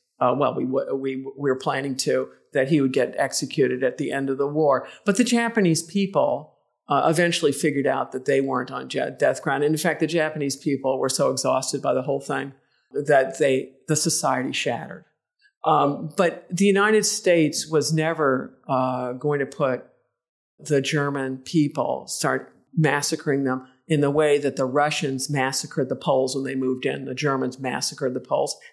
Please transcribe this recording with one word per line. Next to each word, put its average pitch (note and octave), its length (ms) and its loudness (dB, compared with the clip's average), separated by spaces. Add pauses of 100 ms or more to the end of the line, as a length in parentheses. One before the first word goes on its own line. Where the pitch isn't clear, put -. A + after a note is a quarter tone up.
(200)
uh, B2+ 180 2
well, C3 160 0
we B2+ 120 -4
w-, C3+ 300 -2
we, C3+ 200 -4
we C3+ 340 -6
were C3 80 2
planning C#3 400 -4
to, C3 320 0 (240)
that C3 140 2
he D3+ 120 4
would C3+ 140 2
get B2 240 0
executed C3 640 0
at C3 140 -2
the C#3 140 -4
end C#3 180 -4
of C3+ 80 -2
the D3+ 100 0
war. D3 400 0 (160)
But G3 140 0
the B3 60 6
Japanese A3+ 580 2
people, D#3 760 -2 (300)
uh, - 220 2
eventually E3 440 2
figured C#3 340 0
out C3 240 -2
that B2+ 140 -8
they C#3 140 2
weren't C3 300 -2
on C3 180 -10
je-, C3 300 -4
death C3+ 240 2
ground. C#3+ 220 -2
And D3+ 100 4
in D3+ 60 0
fact, D#3 200 0
the D#3 80 2
Japanese D3+ 480 -2
people C3+ 440 -2
were C3 100 0
so C3+ 220 0
exhausted C3 500 -2
by C3+ 140 0
the C3 80 -2
whole C#3 180 -4
thing C#3 320 -6 (380)
that C3+ 480 2
they, C3+ 320 2 (160)
the D#3 80 2
society C3+ 560 0
shattered. B2+ 540 -6 (580)
Um, D3 540 2
but E3+ 340 0
the F#3 140 2
United G3+ 400 4
States E3+ 600 2
was D#3 240 2
never, D#3 760 0
uh, B2+ 460 -2
going D3 260 0
to C3+ 80 -2
put C3+ 380 -2 (760)
the D3 220 2
German C#3 560 -2
people, C3 680 -2
start - 460 -4 (220)
massacring C#3+ 680 0
them C3 240 -2 (200)
in D#3 120 2
the C#3+ 100 2
way D3 280 4
that C#3 180 -2
the C#3 100 0
Russians C#3 640 0
massacred C3+ 600 -2
the C3+ 60 -4
Poles C3 380 0
when C3+ 120 -4
they C3 100 -4
moved C3 300 -2
in. C#3 180 -4
The C3+ 100 -8
Germans C3 460 -2
massacred C3+ 540 -4
the B2+ 80 -6
Poles. C3+ 340 -2 (160)